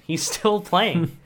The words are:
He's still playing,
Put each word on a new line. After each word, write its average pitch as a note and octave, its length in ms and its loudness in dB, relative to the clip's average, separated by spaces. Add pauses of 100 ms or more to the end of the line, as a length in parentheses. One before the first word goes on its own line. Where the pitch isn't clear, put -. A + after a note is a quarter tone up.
He's - 240 -4
still G#3 300 0
playing, F3+ 560 0 (100)